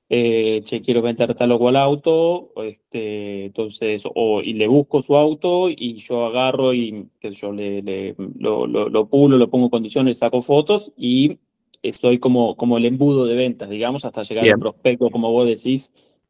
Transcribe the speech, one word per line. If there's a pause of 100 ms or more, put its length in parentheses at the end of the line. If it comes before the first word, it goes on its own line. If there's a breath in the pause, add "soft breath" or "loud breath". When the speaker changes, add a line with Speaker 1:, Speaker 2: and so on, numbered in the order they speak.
Speaker 1:
eh,
"Che,
quiero
vender
tal
o
cual
auto", (120)
este,
entonces, (100)
o,
y
le
busco
su
auto
y
yo
agarro
y, (140)
qué
sé
yo,
le,
le, (240)
lo,
lo,
lo
pulo,
lo
pongo
en
condiciones,
saco
fotos
y, (440)
eh,
soy
como,
como
el
embudo
de
ventas,
digamos,
hasta
llegar
Speaker 2:
Bien.
Speaker 1:
al
prospecto,
como
vos
decís, (360)